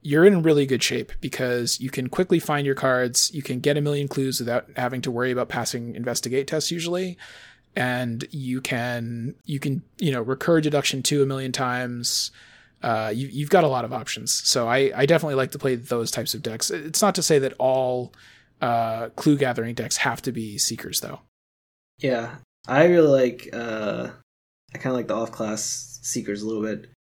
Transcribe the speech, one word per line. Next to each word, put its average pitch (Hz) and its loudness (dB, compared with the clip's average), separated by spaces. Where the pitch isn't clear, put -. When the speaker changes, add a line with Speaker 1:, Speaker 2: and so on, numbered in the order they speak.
Speaker 1:
you're 151 6
in 196 8
really 147 6
good 131 2
shape, - -2
because 123 -2
you 131 -6
can 127 -4
quickly 180 2
find 147 -2
your 139 2
cards, 127 0
you 143 -6
can 127 -4
get 143 4
a 147 0
million 143 -2
clues 135 -2
without 120 -2
having 127 -2
to 127 -4
worry 123 0
about 123 0
passing 117 -6
investigate 123 -2
tests 156 -2
usually, 175 -4
and 123 -2
you 131 -6
can, 120 -4
you 143 -4
can, 139 -2
you 165 0
know, 123 0
recur 131 2
deduction 143 0
two 147 2
a 135 6
million 135 -4
times. 123 -2
Uh, 110 0
you, 131 -4
you've 143 -4
got 185 8
a 156 6
lot 127 0
of 120 -8
options. - -4
So - 0
I, 135 4
I 131 2
definitely 151 2
like 131 0
to 143 -10
play 131 0
those 117 -4
types 113 -4
of 110 -8
decks. 113 -4
It's 160 -2
not 196 4
to 180 0
say 160 4
that 135 2
all, 127 0
uh, 117 0
clue 147 4
gathering 120 0
decks 117 -4
have 120 0
to 127 -2
be 110 -8
Seekers, - -4
though. - -10
Speaker 2:
Yeah, 120 -2
I 143 6
really 175 8
like, 131 4
uh, 113 -4
I - -10
kinda 131 -2
like 120 -2
the 107 -2
off-class 110 -6
Seekers 101 -4
a 107 -6
little 110 -2
bit. 107 -6